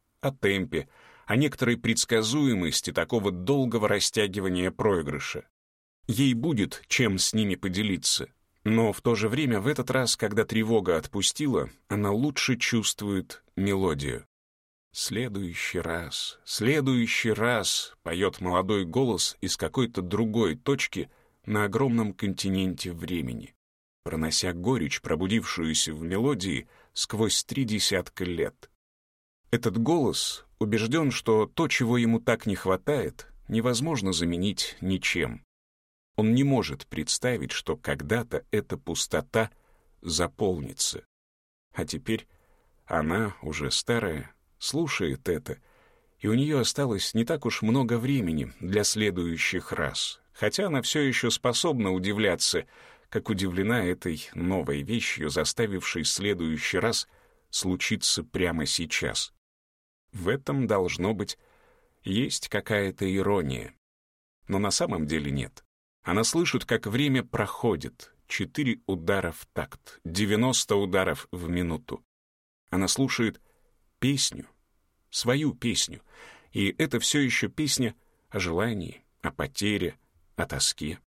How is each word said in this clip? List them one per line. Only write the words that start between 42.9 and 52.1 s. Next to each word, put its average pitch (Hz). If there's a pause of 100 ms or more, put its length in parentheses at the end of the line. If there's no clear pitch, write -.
уже 71
старая, 98 (240)
слушает 104
это, - (640)
и 101
у 107
нее 143
осталось 117
не 113
так 143
уж -
много 120
времени 107
для 101
следующих 87
раз, - (120)
хотя 143
она 143
все -
еще 127
способна 123
удивляться, 92 (420)